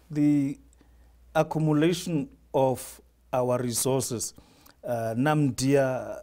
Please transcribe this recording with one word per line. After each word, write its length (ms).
the 480
accumulation 920
of 460
our 260
resources, 720
uh, 320
Namdia 1080